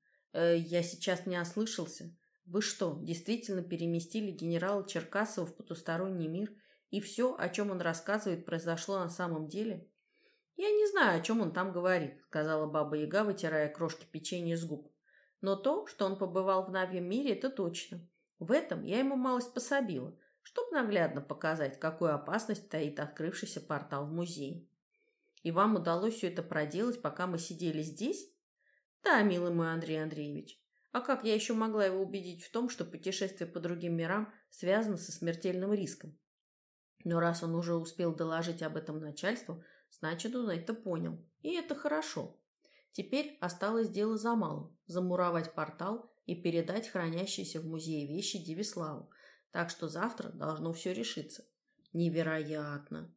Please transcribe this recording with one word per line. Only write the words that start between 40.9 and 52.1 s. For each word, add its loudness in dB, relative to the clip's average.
И -2
это -2
хорошо. -2
Теперь -2
осталось 0
дело 2
за 2
малым: -2
замуровать 2
портал -4
и -2
передать 0
хранящиеся -2
в -8
музее -4
вещи -2
Девиславу. -6
Так -2
что -6
завтра -4
должно -2
все -4
решиться. -6
"Невероятно!" — -2